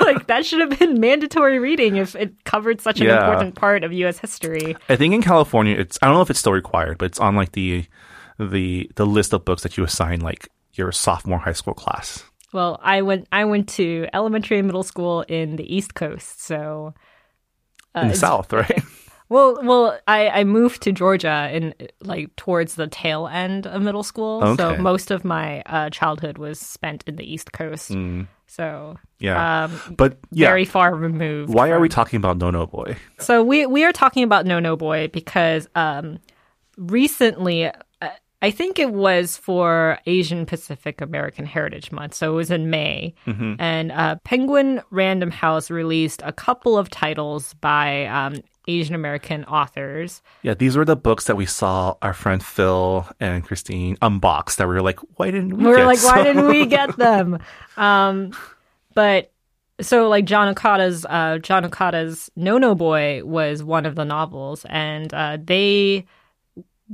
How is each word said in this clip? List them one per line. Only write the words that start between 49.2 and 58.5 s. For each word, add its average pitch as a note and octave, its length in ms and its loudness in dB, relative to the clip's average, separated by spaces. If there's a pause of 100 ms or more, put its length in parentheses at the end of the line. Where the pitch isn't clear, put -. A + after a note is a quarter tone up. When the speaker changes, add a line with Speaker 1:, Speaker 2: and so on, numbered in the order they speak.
Speaker 1:
authors. C#3+ 760 -6 (220)
Speaker 2:
Yeah, A#2 100 -2
these B2+ 240 2
were D3+ 80 4
the D#3 100 4
books A2+ 300 0
that A2 120 0
we G2 100 -2
saw F#2+ 560 0
our G2 100 -2
friend F#2+ 320 -2
Phil F#2 640 0 (100)
and F2+ 240 -2
Christine F2+ 600 -6
unbox F#2+ 540 2
that F#2 120 0
we F2+ 60 0
were F#2 80 2
like, F#2+ 180 0 (160)
"Why F#3+ 140 -2
didn't F#3+ 260 -4
we G#3+ 80 2
Speaker 1:
We A#3 60 8
were B3 80 8
Speaker 2:
get B3+ 80 8
Speaker 1:
like, B3 180 4
"Why B3+ 120 8
Speaker 2:
some?" D4 80 6
Speaker 1:
didn't C#4+ 240 4
we D4 180 6
Speaker 2:
<laughs> C4 120 2
Speaker 1:
get C#4 200 0
them?" G3 400 4 (400)
Um, G3 540 2 (600)